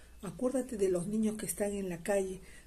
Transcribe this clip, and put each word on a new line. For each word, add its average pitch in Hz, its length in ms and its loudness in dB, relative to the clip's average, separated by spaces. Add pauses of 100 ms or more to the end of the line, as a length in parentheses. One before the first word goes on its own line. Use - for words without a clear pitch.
(220)
Acuérdate 247 560 -2
de 196 100 4
los 180 200 2
niños 214 280 2
que 208 100 -6
están 202 280 0
en 196 160 -2
la 170 140 -6
calle. 190 360 2 (280)